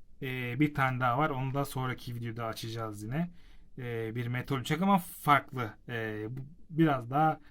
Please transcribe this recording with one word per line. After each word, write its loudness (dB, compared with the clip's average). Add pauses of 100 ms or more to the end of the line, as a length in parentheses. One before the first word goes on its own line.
(220)
Ee, -4
bir 4
tane 2
daha 4
var. 4
Onu -2
da 2
sonraki -4
videoda -6
açacağız -6
yine. -2 (460)
Ee, -4
bir -2
metal -2
uçak 0
ama 6
farklı. 2 (160)
Ee, -4
bu, -8 (280)
biraz 2
daha 4 (100)